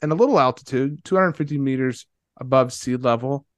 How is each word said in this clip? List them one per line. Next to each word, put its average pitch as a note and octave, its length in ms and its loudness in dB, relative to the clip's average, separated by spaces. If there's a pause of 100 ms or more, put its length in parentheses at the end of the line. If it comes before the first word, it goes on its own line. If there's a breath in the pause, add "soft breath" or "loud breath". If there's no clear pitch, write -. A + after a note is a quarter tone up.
in D3+ 100 -2
a D#3+ 40 0
little A#3 240 4
altitude, C3+ 680 -2
two F#3+ 100 -2
hundred F#3 180 2
fifty D3 240 -4
meters C3 480 -2 (320)
above B2+ 360 2
sea B2+ 240 -4
level. B2+ 480 -2 (120)